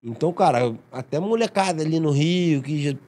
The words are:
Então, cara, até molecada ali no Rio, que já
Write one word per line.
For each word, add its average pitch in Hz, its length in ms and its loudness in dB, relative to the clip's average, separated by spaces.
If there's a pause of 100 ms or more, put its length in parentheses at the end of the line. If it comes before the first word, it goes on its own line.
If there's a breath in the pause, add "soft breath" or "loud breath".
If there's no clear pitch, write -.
Então, 120 300 -4
cara, 123 420 2 (160)
até 131 300 -6
molecada 196 600 -2
ali 160 180 0
no 156 100 2
Rio, 156 520 2
que 147 200 -4
já 143 120 -2 (140)